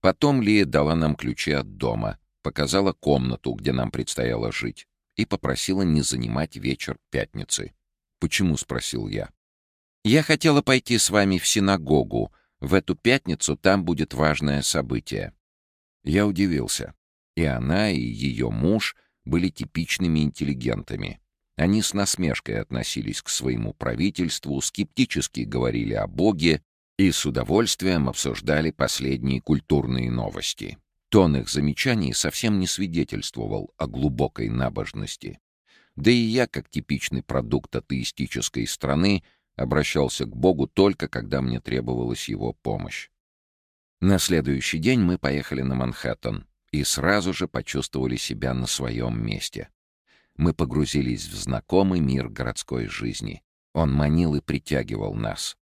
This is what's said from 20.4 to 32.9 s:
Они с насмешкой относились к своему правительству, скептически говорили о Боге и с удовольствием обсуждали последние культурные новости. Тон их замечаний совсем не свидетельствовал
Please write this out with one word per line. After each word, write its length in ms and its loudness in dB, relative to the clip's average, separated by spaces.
Они 220 4
с 100 -2
насмешкой 680 -2
относились 600 -6
к 80 -14
своему 460 -2
правительству, 880 -2
скептически 760 -2
говорили 520 -2
о 140 -2
Боге 560 2
и 140 6
с 160 -2
удовольствием 840 2
обсуждали 640 -2
последние 720 -2
культурные 680 0
новости. 680 -6
Тон 260 8
их 140 -4
замечаний 640 0
совсем 460 0
не 60 0
свидетельствовал 1120 -4